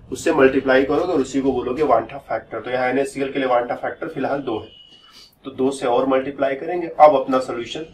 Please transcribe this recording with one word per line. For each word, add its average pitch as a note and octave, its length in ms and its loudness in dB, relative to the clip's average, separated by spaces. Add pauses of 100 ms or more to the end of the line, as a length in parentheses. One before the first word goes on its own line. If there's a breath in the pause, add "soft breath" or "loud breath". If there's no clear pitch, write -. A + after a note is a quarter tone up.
(120)
उससे D#3+ 220 -2
multiply C3+ 500 4
करोगे D#3 300 -2
और D3 80 0
उसी C3 200 -4
को C3+ 120 2
बोलोगे B2 320 -2
वांटा A#2 340 0
factor। A2+ 420 -8
तो B2+ 100 -10
यहाँ B2+ 180 -2
एनएसीएल C3+ 420 -2
के C#3 80 -4
लिए C3 100 -2
वांटा B2 280 0
factor - 320 -8
फिलहाल C3+ 320 -4
दो A#2+ 180 -6
है, - 100 -14 (760 soft breath)
तो C3+ 80 -12
दो C3 180 0
से C#3 160 -4
और B2+ 220 2
multiply C3+ 460 0
करेंगे, E3+ 340 -6
अब D3+ 260 8
अपना C3 260 0
solution A#2+ 520 -8